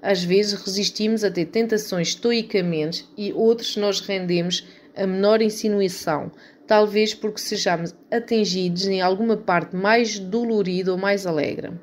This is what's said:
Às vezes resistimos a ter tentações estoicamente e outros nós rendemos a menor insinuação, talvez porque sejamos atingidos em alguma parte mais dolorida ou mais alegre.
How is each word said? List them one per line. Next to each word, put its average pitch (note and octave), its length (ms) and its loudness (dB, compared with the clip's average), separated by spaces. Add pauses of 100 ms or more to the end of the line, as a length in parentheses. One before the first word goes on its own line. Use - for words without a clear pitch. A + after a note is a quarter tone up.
Às F#3 220 0
vezes G3+ 300 2
resistimos G#3 680 -2
a G3 60 2
ter F3 160 -2
tentações G#3+ 640 -2
estoicamente F3+ 960 -2 (100)
e G3+ 160 -6
outros A3+ 460 2
nós G3+ 240 0
rendemos F3+ 680 -2 (280)
a G3 100 -2
menor G3+ 380 4
insinuação, G3 880 0 (340)
talvez G#3+ 480 4
porque G#3+ 260 -8
sejamos E3+ 560 -2 (160)
atingidos F#3+ 760 0
em F#3+ 120 0
alguma G3 380 2
parte F3 380 0
mais G#3+ 420 2
dolorida F#3+ 760 0
ou F3+ 60 0
mais G3 300 0
alegre. D#3 420 -4 (140)